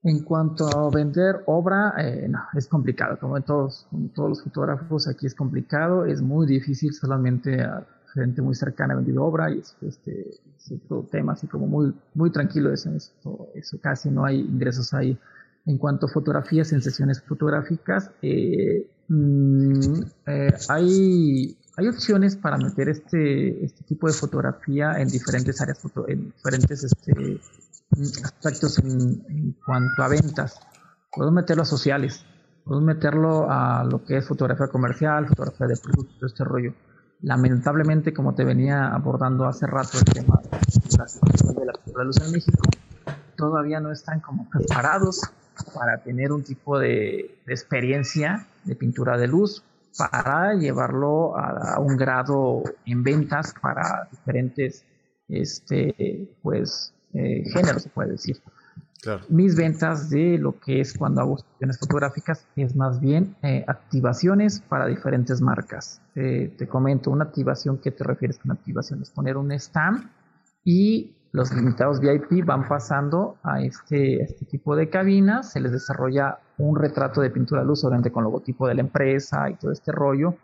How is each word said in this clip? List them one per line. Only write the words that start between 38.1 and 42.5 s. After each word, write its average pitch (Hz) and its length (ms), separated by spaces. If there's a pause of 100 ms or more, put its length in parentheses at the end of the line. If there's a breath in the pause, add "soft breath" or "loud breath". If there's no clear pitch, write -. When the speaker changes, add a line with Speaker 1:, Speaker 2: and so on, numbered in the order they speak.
Speaker 1:
como 139 220
te 131 100
venía 135 440
abordando 131 580
hace 131 200
rato, 131 320
el 127 60
tema - 400
de - 60 (480)
la - 100
situación - 480
de 131 100
la 123 60
pintura 123 300
de 131 40
luz 135 140
en 156 100
México, - 320 (760)